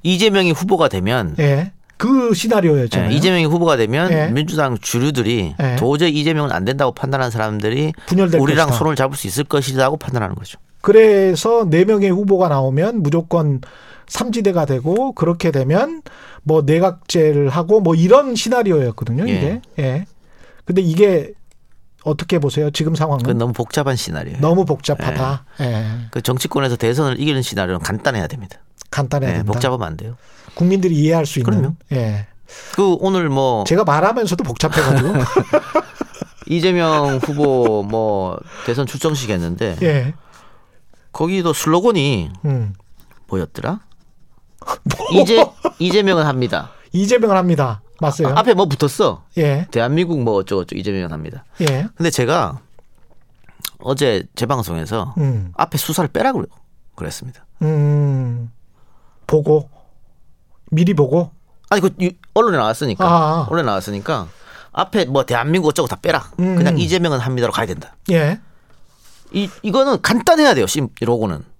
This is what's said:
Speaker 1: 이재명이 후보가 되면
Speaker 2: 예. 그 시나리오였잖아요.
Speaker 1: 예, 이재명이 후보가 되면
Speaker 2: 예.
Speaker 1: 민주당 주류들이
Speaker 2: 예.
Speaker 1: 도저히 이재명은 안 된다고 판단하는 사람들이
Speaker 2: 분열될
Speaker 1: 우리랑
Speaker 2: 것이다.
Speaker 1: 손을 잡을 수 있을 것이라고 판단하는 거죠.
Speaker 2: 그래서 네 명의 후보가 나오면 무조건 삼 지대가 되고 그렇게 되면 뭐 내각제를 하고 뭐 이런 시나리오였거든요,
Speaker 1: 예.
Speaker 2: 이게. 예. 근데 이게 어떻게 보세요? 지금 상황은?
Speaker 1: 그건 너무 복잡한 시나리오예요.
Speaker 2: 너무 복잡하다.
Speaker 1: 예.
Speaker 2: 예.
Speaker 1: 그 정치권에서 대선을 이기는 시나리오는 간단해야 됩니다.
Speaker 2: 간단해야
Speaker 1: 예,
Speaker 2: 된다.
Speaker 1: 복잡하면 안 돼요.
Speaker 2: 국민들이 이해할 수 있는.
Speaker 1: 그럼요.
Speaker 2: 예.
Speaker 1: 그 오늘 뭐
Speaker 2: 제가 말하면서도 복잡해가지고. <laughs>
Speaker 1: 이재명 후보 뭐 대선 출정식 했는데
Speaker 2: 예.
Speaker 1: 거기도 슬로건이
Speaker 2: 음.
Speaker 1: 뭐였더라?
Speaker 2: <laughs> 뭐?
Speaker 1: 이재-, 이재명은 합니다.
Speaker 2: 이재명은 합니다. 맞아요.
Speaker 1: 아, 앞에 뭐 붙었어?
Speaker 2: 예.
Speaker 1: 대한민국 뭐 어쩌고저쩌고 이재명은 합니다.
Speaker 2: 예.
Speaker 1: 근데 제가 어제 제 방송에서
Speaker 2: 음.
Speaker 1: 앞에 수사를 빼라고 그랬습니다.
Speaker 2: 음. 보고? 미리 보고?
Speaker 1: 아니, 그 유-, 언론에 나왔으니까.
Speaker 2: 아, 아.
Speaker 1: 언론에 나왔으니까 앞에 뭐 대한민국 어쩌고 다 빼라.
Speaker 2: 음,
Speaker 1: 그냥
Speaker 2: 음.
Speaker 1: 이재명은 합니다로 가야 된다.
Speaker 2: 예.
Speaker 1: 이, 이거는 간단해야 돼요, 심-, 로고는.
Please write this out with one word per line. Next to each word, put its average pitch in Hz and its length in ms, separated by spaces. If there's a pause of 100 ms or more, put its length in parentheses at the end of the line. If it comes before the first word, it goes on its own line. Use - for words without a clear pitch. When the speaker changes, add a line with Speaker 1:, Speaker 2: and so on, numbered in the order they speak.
Speaker 1:
이재명이 185 480
후보가 165 380
되면 98 500
Speaker 2:
예. 147 320 (260)
그 247 360
시나리오였잖아요. 147 760
Speaker 1:
예, 135 40
이재명이 175 300
후보가 165 320
되면 131 340
Speaker 2:
예. 151 160
Speaker 1:
민주당 139 500
주류들이 120 840
Speaker 2:
예. 131 160
Speaker 1:
도저히 147 340
이재명은 147 400
안 90 140
된다고 135 260
판단하는 131 400
사람들이 110 640 (140)
Speaker 2:
분열될 175 340
Speaker 1:
우리랑 143 260
Speaker 2:
것이다. 120 100
Speaker 1:
손을 147 180
잡을 135 200
수 - 120
있을 120 180
것이라고 135 520
판단하는 113 380
거죠. - 240 (220)
Speaker 2:
그래서 208 880
네 170 160
명의 202 240
후보가 185 380
나오면 147 560
무조건 151 580 (460)
삼 233 240
지대가 190 340
되고 156 480
그렇게 170 380
되면 190 500 (400)
뭐 156 220
내각제를 156 840
하고 175 320
뭐 165 120
이런 233 420
시나리오였거든요, 175 960
Speaker 1:
예. - 60
Speaker 2:
이게. 190 260 (160)
예. 143 280 (600)
근데 185 160
이게 180 520 (680)
어떻게 160 360
보세요? 147 320
지금 160 240
상황은? 151 260
Speaker 1:
그건 120 160
너무 117 160
복잡한 135 420
시나리오예요. 82 460
Speaker 2:
너무 170 240
복잡하다. 135 800 (160)
Speaker 1:
예. 135 40
Speaker 2:
예. 110 200 (240)
Speaker 1:
그 120 140
정치권에서 127 540
대선을 127 420
이기는 139 240
시나리오는 92 400
간단해야 107 420
됩니다. 101 320 (320)
Speaker 2:
간단해야 135 400
Speaker 1:
예, 87 80
Speaker 2:
된다. 104 160
Speaker 1:
복잡하면 123 320
안 80 120
돼요. 110 180 (400)
Speaker 2:
국민들이 180 400
이해할 156 320
수 147 120
있는. 117 200
Speaker 1:
그럼요. 147 160 (180)
Speaker 2:
예. 107 320 (480)
Speaker 1:
그 190 260
오늘 185 300
뭐 131 360
Speaker 2:
제가 185 180
말하면서도 185 600
복잡해가지고. 143 720
<laughs> - 1300
Speaker 1:
이재명 160 760
후보 131 600
뭐 101 540 (280)
대선 127 200
출정식 135 440
했는데 87 540
Speaker 2:
예. 147 300 (1000)
Speaker 1:
거기도 170 400
슬로건이 151 800 (140)
Speaker 2:
음. 117 280 (540)
Speaker 1:
뭐였더라? 98 520 (840)
Speaker 2:
<laughs> - 40 (180)
뭐? - 380
Speaker 1:
이재-, 220 240 (340)
이재명은 180 460
합니다. 123 460 (200)
Speaker 2:
이재명은 202 440
합니다. 151 460 (180)
맞아요. 147 360
Speaker 1:
아, 190 40
앞에 226 140
뭐 190 120
붙었어? 139 580 (140)
Speaker 2:
예. 147 340
Speaker 1:
대한민국 151 500
뭐 113 140
어쩌고저쩌고 95 440
이재명은 95 320
합니다. 78 340 (160)
Speaker 2:
예. 147 340
Speaker 1:
근데 165 140
제가 131 500 (1200)
어제 131 440 (120)
제 123 100
방송에서 110 720
Speaker 2:
음. 117 380
Speaker 1:
앞에 156 220
수사를 160 320
빼라고 247 340 (520)
그랬습니다. - 500 (160)
Speaker 2:
음. 143 920 (760)
보고? 151 420 (1000)
미리 175 220
보고? 151 380 (380)
Speaker 1:
아니, 202 120
그 190 80 (120)
유-, 180 100 (220)
언론에 214 240
나왔으니까. 113 480
Speaker 2:
아, 175 40
아. 160 400
Speaker 1:
언론에 160 160
나왔으니까 101 600 (460)
앞에 185 320
뭐 135 200
대한민국 151 440
어쩌고 143 180
다 98 140
빼라. 160 220 (160)
Speaker 2:
음, 180 160
Speaker 1:
그냥 175 200
Speaker 2:
음. 139 40
Speaker 1:
이재명은 160 400
합니다로 120 340
가야 - 140
된다. - 280 (160)
Speaker 2:
예. 165 280 (920)
Speaker 1:
이, 196 180 (140)
이거는 262 380
간단해야 294 540
돼요, 107 120
심-, 143 220 (120)
로고는. 107 420 (160)